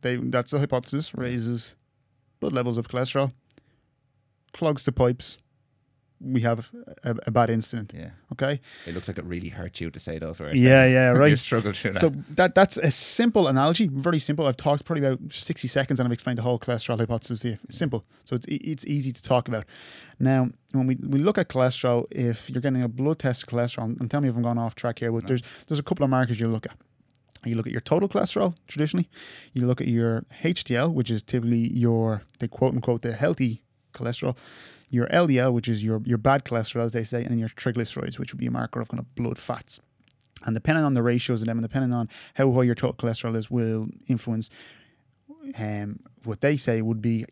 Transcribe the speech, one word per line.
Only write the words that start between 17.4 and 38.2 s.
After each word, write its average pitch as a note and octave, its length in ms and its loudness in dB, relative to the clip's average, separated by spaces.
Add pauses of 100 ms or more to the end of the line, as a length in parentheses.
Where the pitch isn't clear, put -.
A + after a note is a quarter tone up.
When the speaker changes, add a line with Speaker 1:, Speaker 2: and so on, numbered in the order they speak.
Speaker 1:
to A#2+ 100 -4
you. G#2+ 80 -6 (120)
Simple. C3 340 -4 (200)
So - 100 -4
it's A#2+ 140 -4
e-, D3+ 160 -4
it's D#3+ 220 -6
easy C3+ 260 -2
to - 100 -16
talk B2+ 240 2
about. A2 180 -4 (540)
Now, C3 300 4 (240)
when C3 160 2
we, C3 80 2
we C#3 240 0
look G3+ 180 2
at F3+ 120 0
cholesterol, B2+ 600 2
if A#2+ 400 -2
you're B2+ 120 -4
getting C3 200 0
a A#2+ 60 0
blood C3+ 320 -2
test B2+ 240 -2
of - 40 -18
cholesterol, A#2+ 360 -2 (160)
and B2 100 -4
tell D3 100 -2
me C#3 80 2
if A#2+ 60 0
I'm A#2+ 80 0
going A#2 160 0
off A#2 160 -4
track A#2 240 -4
here, A#2 140 -2
but A#2 100 -2
Speaker 2:
No. - 60 -6
Speaker 1:
there's, B2 140 0 (260)
there's D3+ 100 -2
a D3 60 -4
couple F3+ 180 -2
of C3+ 80 2
markers B2 300 2
you A#2 80 0
look A2 180 -2
at. - 100 -18 (680)
You A#2 100 -4
look A2+ 140 -4
at - 40 -8
your A#2+ 80 -4
total F#3 280 2
cholesterol, G3 480 0 (100)
traditionally. D#3 420 -2 (440)
You B2 140 0
look B2 140 2
at C3+ 60 -4
your A#2 380 2 (180)
H F3 220 -2
D C3 100 -2
L, D3+ 180 2
which A#2+ 200 0
is G#2+ 100 -2
typically A#2 500 0
your, A2+ 500 2 (180)
the A#2 80 -4
quote - 260 0
unquote, A#2+ 280 0
the A#2 100 -4
healthy B2+ 500 0 (320)
cholesterol, B2 420 -4 (540)
your A#2+ 220 2
L F3 140 6
D C3+ 120 4
L, B2+ 140 4
which A#2+ 160 0
is G#2+ 160 0
your, A2 220 0
your A#2+ 100 2
bad C3+ 300 2
cholesterol, A#2 360 -2
as A#2 100 0
they A#2 100 -2
say, A#2+ 200 -4
and A#2+ 160 -2
your A2+ 120 -2
triglycerides, - 680 -4
which - 140 -8